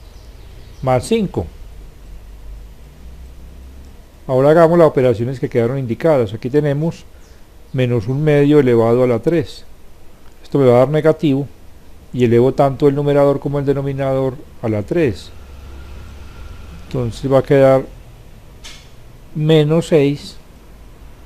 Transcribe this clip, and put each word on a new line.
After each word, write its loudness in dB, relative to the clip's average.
más 0
cinco. -2
Ahora 2
hagamos 6
las 6
operaciones 0
que -4
quedaron -2
indicadas. -2
Aquí -10
tenemos -2
menos -2
un -4
medio 4
elevado 4
a 4
la 0
tres. -4
Esto -4
me 4
va 6
a 6
dar 4
negativo 0
y 0
elevo 4
tanto 2
el 2
numerador 2
como -4
el -4
denominador -2
a -4
la -2
tres. -2
Entonces -6
va 6
a 0
quedar 4
menos 2
seis 0